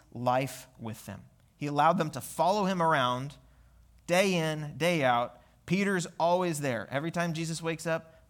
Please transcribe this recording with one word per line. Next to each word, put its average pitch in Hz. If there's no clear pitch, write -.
life 127
with 113
them. 98
He 147
allowed 147
them 156
to 127
follow 190
him 185
around 139
day 185
in, 156
day 160
out. 123
Peter's 190
always 170
there. 120
Every 151
time 170
Jesus 160
wakes 160
up, 160